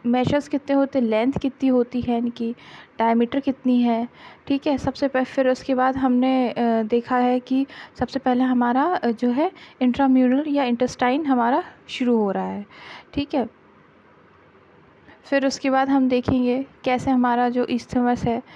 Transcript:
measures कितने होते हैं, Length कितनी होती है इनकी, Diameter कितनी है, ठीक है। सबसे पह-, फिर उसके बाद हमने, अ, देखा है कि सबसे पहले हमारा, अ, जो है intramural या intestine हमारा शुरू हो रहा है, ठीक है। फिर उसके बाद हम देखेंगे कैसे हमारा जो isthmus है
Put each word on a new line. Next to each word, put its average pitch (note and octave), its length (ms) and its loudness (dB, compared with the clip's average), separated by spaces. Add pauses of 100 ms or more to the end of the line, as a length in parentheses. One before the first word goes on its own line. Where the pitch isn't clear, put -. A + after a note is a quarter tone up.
measures B3+ 420 0
कितने C#4 280 -2
होते C#4 220 0
हैं, A#3+ 80 2
Length A3 260 0
कितनी C4 360 -2
होती B3 320 2
है A#3+ 180 -2
इनकी, A#3+ 360 -4 (440)
Diameter A#3 420 2
कितनी B3+ 420 0
है, A#3 260 0 (380)
ठीक C#4 200 -2
है। C#4 120 2
सबसे C4+ 300 -4
पह-, C4 160 -2
फिर C4 240 0
उसके B3+ 260 -2
बाद C4 220 0
हमने, C4 540 2
अ, A3+ 320 0
देखा A#3+ 340 0
है B3 240 2
कि C4 260 -2 (320)
सबसे B3+ 200 -4
पहले B3+ 260 2
हमारा, B3 380 2
अ, E4+ 240 -2
जो A#3+ 240 0
है D4+ 220 0 (280)
intramural C4 680 2
या C#4+ 160 0
intestine B3 600 0
हमारा B3+ 380 2 (240)
शुरू A#3+ 280 0
हो G#3 140 0
रहा F#3+ 180 -4
है, G3 180 -10 (480)
ठीक C#4+ 200 -4
है। B3+ 140 -2 (1800)
फिर C#4 220 0
उसके C4+ 240 -2
बाद C4+ 180 2
हम C4+ 200 2
देखेंगे B3 580 0 (180)
कैसे B3+ 260 -2
हमारा B3 380 2
जो B3 180 -2
isthmus B3 580 -2
है A#3+ 180 -2 (140)